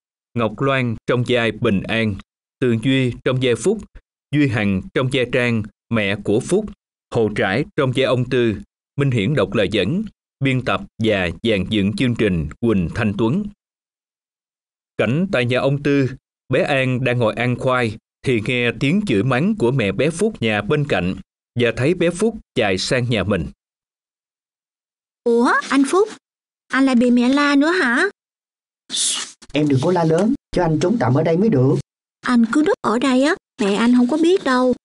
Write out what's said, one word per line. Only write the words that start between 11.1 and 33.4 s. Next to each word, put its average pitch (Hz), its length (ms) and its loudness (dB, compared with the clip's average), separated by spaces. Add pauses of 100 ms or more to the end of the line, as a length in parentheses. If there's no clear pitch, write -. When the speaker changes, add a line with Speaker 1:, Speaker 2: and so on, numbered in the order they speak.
Speaker 1:
dàn 104 260 0
dựng 104 260 0
chương 120 200 0
trình 90 320 0 (140)
Quỳnh 98 340 0
Thanh 107 220 -2
Tuấn. 123 260 0 (1500)
Cảnh 135 340 0
tại 123 140 0
nhà 123 140 0
ông 139 240 0
Tư, 143 260 2 (400)
bé 143 140 2
An 131 400 0
đang 123 140 0
ngồi 107 160 2
ăn 123 220 -2
khoai 123 420 -2 (260)
thì 120 220 0
nghe 120 340 0
tiếng 160 280 0
chửi 139 160 2
mắng 139 320 0
của - 160 0
mẹ 110 200 0
bé 127 180 0
Phúc 214 320 -2
nhà 110 200 0
bên 147 280 -2
cạnh 92 260 -2 (440)
và 117 180 2
thấy 139 160 0
bé 175 160 0
Phúc 220 280 -2 (180)
chạy 101 220 2
sang 120 320 -2
nhà 107 140 0
mình. 90 220 -2 (1800)
Speaker 2:
Ủa, 240 280 2 (180)
anh 269 180 2
Phúc, 392 220 2 (580)
anh 262 180 2
lại 262 100 2
bị 240 160 4
mẹ 247 180 4
la 285 260 2
nữa 294 160 4
hả? 330 380 0 (1400)
Speaker 3:
Em 147 140 0
đừng 135 160 2
có 175 80 0
la 175 120 0
lớn, 170 300 2 (180)
cho 180 120 0
anh 160 180 0
trốn 185 180 0
tạm 117 140 0
ở 151 100 2
đây 170 140 2
mới 220 120 2
được. 135 260 2 (460)
Speaker 2:
Anh 233 320 2
cứ 302 140 4
núp 427 140 2
ở 226 180 -2
đây 254 240 2
á, 320 120 2 (260)